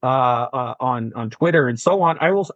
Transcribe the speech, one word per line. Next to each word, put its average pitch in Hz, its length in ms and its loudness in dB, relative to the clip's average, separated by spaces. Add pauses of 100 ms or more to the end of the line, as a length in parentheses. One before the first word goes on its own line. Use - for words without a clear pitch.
uh, 127 40 -4 (460)
uh, 123 280 -6
on, 123 340 -4
on 113 160 -6
Twitter 160 380 2
and 117 120 -4
so 185 220 2
on, 160 180 2
I 165 100 2
will, 196 260 0